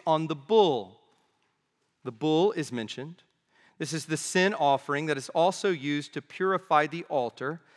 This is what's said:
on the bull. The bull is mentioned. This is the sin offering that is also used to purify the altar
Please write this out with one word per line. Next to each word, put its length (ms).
on 220
the 80
bull. 640
The 80
bull 400
is 200
mentioned. 520
This 120
is 140
the 120
sin 360
offering 540
that 100
is 120
also 420
used 420
to 80
purify 640
the 200
altar 540